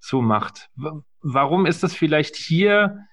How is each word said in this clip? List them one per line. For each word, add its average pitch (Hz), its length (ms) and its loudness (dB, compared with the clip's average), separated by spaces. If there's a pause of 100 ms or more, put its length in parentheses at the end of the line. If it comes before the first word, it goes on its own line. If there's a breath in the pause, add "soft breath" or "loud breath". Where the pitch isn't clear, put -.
so 131 220 -2
macht. 110 520 -2
Wa-, 147 280 -12 (180)
warum 143 460 2
ist 160 160 0
das 175 120 -2
vielleicht 151 420 0
hier 202 600 2 (140 loud breath)